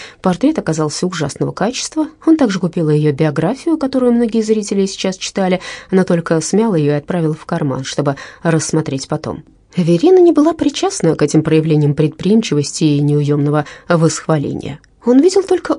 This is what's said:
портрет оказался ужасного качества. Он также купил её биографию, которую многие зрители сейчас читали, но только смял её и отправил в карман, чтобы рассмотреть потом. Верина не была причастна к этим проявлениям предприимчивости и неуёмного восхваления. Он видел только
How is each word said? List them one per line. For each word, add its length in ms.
портрет 380
оказался 460
ужасного 440
качества. 560
Он 120
также 240
купил 280
её 240
биографию, 640
которую 360
многие 280
зрители 460
сейчас 300
читали, 440
но 140
только 360
смял 360
её 160
и 60
отправил 360
в 100
карман, 380
чтобы 320
рассмотреть 640
потом. 340
Верина 440
не 100
была 220
причастна 640
к 60
этим 200
проявлениям 520
предприимчивости 880
и 160
неуёмного 640
восхваления. 920
Он 140
видел 220
только 360